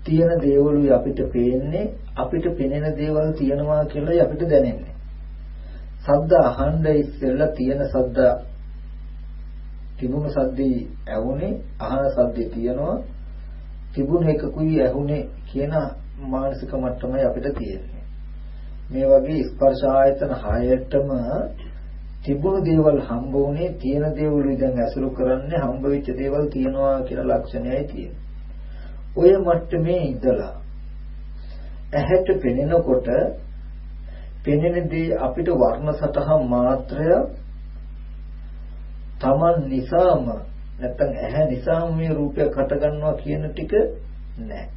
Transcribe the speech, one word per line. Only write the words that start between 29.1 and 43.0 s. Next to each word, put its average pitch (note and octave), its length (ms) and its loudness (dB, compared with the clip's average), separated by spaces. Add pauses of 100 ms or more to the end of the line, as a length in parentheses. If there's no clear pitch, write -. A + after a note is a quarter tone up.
ඔය F3 220 8
මට්ටමේ F3 680 2
ඉඳලා B2+ 540 -2 (1300)
ඇහැට F3 480 2
පෙනෙනකොට C3+ 720 2 (1300)
පෙනෙන D#3 360 2 (100)
දේ E3 300 0
අපිට D3+ 340 -2
වර්ණ D3 420 0
සටහන් D3 520 0
මාත්‍රය B2+ 640 0 (2000)
තමන් D3+ 480 4
නිසාම C3+ 640 2 (480)
නැත්තම් B2+ 400 -2
ඇහැ C#3+ 320 0
නිසාම E3 460 0
මේ D#3+ 180 0
රූපයක් D3 420 0
හට - 220 0
ගන්නවා D3+ 400 0